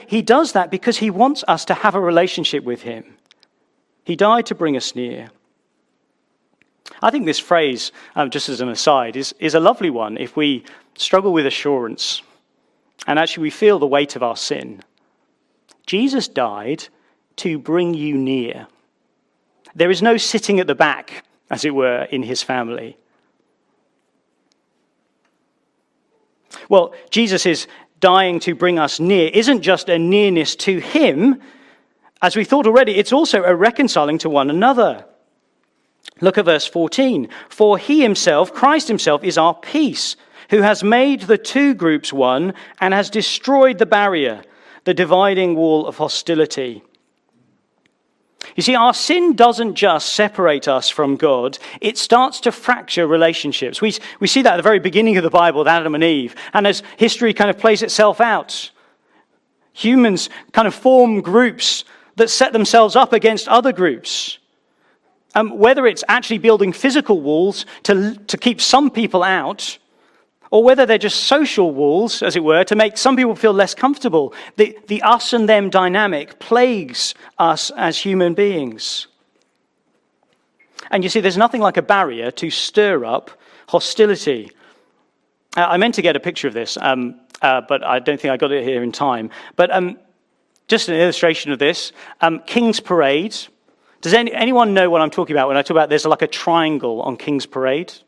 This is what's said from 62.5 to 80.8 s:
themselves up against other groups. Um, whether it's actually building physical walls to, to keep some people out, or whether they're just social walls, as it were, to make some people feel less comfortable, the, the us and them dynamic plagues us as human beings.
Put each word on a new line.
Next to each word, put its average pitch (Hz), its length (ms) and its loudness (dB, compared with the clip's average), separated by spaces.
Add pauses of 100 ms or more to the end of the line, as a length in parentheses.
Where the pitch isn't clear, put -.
themselves 220 440 4
up 247 180 4
against 220 340 2
other 240 240 4
groups. - 640 -4 (960)
Um, 214 240 -2
whether 254 300 4
it's 185 220 -2
actually 226 300 -2
building 202 340 4
physical 254 480 0
walls 160 440 -2 (180)
to, 202 320 0 (120)
to 175 100 -6
keep 240 220 -2
some 269 300 2
people 190 340 -2
out, 185 540 -4 (760)
or 214 100 6
whether 254 240 6
they're 220 120 4
just - 260 -4
social 214 500 2
walls, 147 480 0
as 165 140 -2
it 170 80 -2
were, 156 220 4
to 208 100 -2
make 214 220 2
some 262 180 2
people 247 200 0
feel 214 180 2
less 190 200 0
comfortable, 160 600 -2 (240)
the, 214 200 2 (100)
the 208 140 -4
us 226 300 2
and 226 160 0
them 202 220 4
dynamic 185 720 -2
plagues 233 760 -2 (240)
us 165 380 0
as 165 200 -2
human 185 360 0
beings. 165 760 -4 (1800)